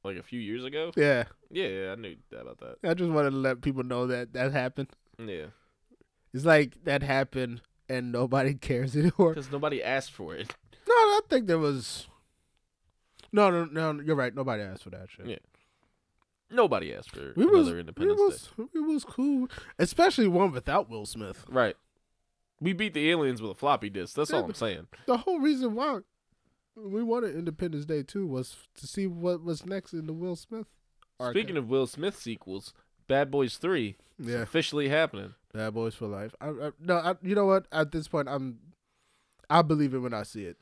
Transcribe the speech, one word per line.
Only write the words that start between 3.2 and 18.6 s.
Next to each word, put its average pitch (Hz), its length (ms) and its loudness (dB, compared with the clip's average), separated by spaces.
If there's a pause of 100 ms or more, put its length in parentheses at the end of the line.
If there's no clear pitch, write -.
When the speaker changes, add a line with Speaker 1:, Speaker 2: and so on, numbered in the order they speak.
Speaker 2:
to 135 80 -2
let 131 220 0
people 135 220 -2
know 127 240 -2
that 123 280 -4
that 131 180 -2
happened. 131 380 -4 (280)
Speaker 1:
Yeah. 92 280 -8 (840)
Speaker 2:
It's 131 120 -6
like 151 400 6
that 139 180 0
happened 131 580 0 (280)
and 123 240 -4
nobody 131 420 2
<laughs> - 0 -
cares 131 420 -2
anymore. 160 380 6
Speaker 1:
'Cause 135 160 -8
nobody 143 320 -2
asked 131 300 -2
for 82 240 -10
it. - 180 -10 (340)
Speaker 2:
No, 466 60 8
I 427 340 8
think 247 200 2
there 165 100 4
was. 143 480 -2 (1300)
No, 208 180 6
no, 170 140 2
no. 156 360 -2
You're 151 140 0
right. 123 180 0
Nobody 123 300 -4
asked 95 220 -10
for 98 60 -16
that 95 200 -16
shit. - 160 -16
Speaker 1:
Yeah. 110 120 -8 (1120)
Nobody 117 460 4
asked - 160 -14
for 69 240 -12
Speaker 2:
We 196 80 4
Speaker 1:
another 381 160 10
Speaker 2:
was, 277 120 6
Speaker 1:
Independence 330 500 0
Speaker 2:
we 403 40 8
was, - 320 0
Speaker 1:
Day. 226 80 -8 (100)